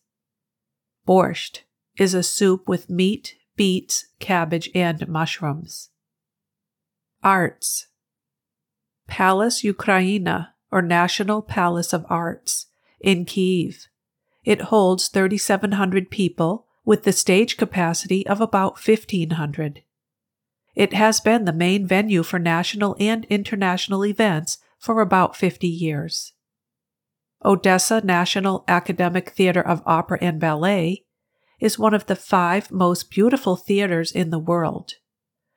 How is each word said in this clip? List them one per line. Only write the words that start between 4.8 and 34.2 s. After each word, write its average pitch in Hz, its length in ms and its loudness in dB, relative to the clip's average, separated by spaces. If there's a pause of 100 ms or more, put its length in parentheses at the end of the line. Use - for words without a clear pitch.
mushrooms. 160 840 -6 (1300)
Arts. - 640 0 (1200)
Palace 196 560 0
Ukraina, 185 840 0 (240)
or 190 100 2
National 180 580 0
Palace 175 520 -2
of 170 180 -4
Arts, - 560 -6 (340)
in 180 240 0
Kyiv. 185 640 -2 (580)
It 208 180 2
holds 185 460 2
thirty-seven 196 640 0
hundred 190 380 0
people, 180 560 -2 (180)
with 214 200 4
the 202 80 4
stage 202 440 2
capacity 185 680 -2
of 202 140 -2
about 202 380 0
fifteen 190 520 0
hundred. 151 520 -4 (920)
It 196 180 2
has 214 280 2
been 226 240 2
the 175 80 0
main 180 340 0
venue 190 380 2
for 185 140 -4
national 175 600 -2
and 220 280 0
international 196 800 -2
events 202 540 0 (200)
for 220 220 -2
about 185 360 2
fifty 180 320 -2
years. 165 640 -6 (1120)
Odessa 196 600 2
National 185 640 0
Academic 180 640 0
Theater 180 300 2
of 170 240 -2
Opera - 360 -2
and 165 200 -2
Ballet 165 640 0 (560)
is - 180 0
one 214 160 4
of 208 120 0
the 190 100 0
five 180 540 0
most 180 400 0
beautiful 214 460 2
theaters 180 540 -2
in 170 200 -2